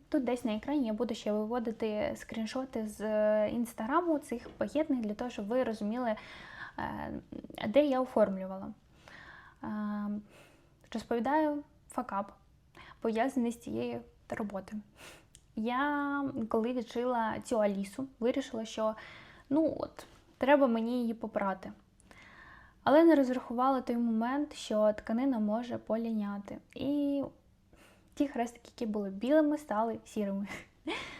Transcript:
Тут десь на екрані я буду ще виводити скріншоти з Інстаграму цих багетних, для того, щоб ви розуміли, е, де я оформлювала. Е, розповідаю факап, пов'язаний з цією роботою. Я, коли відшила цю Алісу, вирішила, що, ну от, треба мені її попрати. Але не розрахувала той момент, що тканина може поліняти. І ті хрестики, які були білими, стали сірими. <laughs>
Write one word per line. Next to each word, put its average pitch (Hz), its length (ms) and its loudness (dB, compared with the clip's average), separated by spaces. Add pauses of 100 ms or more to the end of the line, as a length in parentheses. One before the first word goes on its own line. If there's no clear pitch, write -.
Тут 294 160 2
десь 247 200 0
на 214 100 0
екрані 269 320 0
я 220 60 0
буду 220 220 -2
ще 214 180 -2
виводити 220 840 -2
скріншоти 220 720 -6
з 214 600 2
Інстаграму 277 680 0
цих 240 300 -8 (100)
багетних, 269 420 0
для 208 140 -4
того, 247 160 -4
щоб 214 160 -8
ви 254 180 2
розуміли, 220 520 -2 (600)
е, - 920 -8
де 277 180 6
я 254 140 2
оформлювала. 196 680 0 (960)
Е, 226 60 -8 (1200)
розповідаю 285 720 2 (280)
факап, 202 420 -4 (680)
пов'язаний 233 520 2
з 233 60 -16
цією 240 420 -6 (280)
роботою. 208 540 -6 (720)
Я, 285 680 0 (240)
коли 226 240 2
відшила 233 640 -2 (100)
цю 220 180 2
Алісу, 202 440 -2 (140)
вирішила, 240 440 -2
що, 220 300 -2 (560)
ну 311 300 2
от, - 260 -8 (320)
треба 277 280 6
мені 233 340 0
її 226 140 -2
попрати. 202 580 -4 (1120)
Але 294 200 10
не 330 100 10
розрахувала 254 680 2
той 247 160 -2
момент, 240 580 0
що 214 380 2
тканина 240 460 0
може 220 400 -2
поліняти. 214 800 -4 (160)
І 285 480 0 (920)
ті 285 140 2
хрестики, 240 480 -4
які 240 100 -4
були 208 240 -4
білими, 294 480 4
стали 226 460 -2
сірими. 196 420 -4 (400)
<laughs> 311 60 -4 (280)